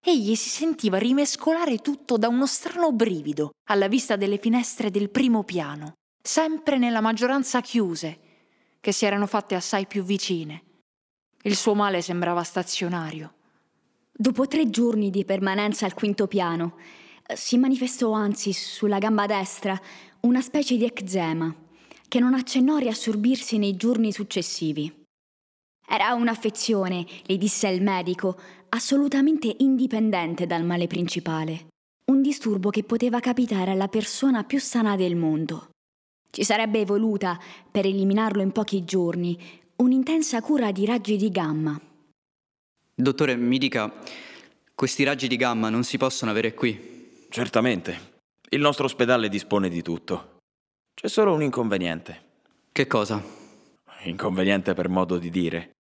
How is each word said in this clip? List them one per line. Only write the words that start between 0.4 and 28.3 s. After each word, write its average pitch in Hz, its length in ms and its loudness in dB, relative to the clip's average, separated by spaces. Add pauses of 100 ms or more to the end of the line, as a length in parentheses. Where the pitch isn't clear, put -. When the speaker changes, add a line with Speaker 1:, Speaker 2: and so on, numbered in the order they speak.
Speaker 1:
sentiva 226 500 0
rimescolare 285 800 0
tutto 277 380 -2
da 220 120 2
uno 254 180 2
strano 330 460 0
brivido 151 580 0 (200)
alla 202 180 4
vista 240 260 0
delle 196 240 0
finestre 226 540 0
del 202 180 0
primo 240 320 2
piano, 151 520 -6 (280)
sempre 311 560 0
nella 233 220 2
maggioranza 247 600 0
chiuse, 170 580 -4 (600)
che - 140 -2
si - 120 0
erano 202 220 2
fatte 202 300 -2
assai 196 320 -2
più 202 160 -4
vicine. 170 580 -4 (800)
Il 202 140 0
suo 214 180 0
male 202 280 0
sembrava 175 420 -2
stazionario. 165 880 -6 (800)
Speaker 2:
Dopo 240 340 0
tre 294 240 2
giorni 214 400 2
di 190 140 -2
permanenza 196 640 0
al 185 80 -4
quinto 202 340 0
piano, 170 480 -2 (500)
eh, - 80 -6
si - 240 0
manifestò 254 540 0
anzi 208 400 -2
sulla 202 460 -2
gamba 208 280 2
destra 190 520 -2 (420)
una 247 200 4
specie 269 360 0
di 220 80 2
eczema, 165 680 -2 (540)
che 247 140 0
non 247 140 4
accennò 262 420 2
a - 20 2
riassorbirsi 226 800 0
nei 202 160 2
giorni 220 380 2
successivi. 160 920 -4 (840)
Era 214 260 2
un'affezione, 214 920 0 (200)
le 190 120 2
disse 202 300 0
il 185 120 2
medico, 185 560 0 (340)